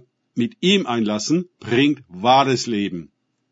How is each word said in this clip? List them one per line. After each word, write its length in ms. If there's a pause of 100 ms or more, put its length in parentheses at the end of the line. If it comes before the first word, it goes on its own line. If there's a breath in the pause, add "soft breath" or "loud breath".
(340)
mit 280
ihm 240
einlassen, 640 (100)
bringt 480
wahres 600
Leben 440 (400)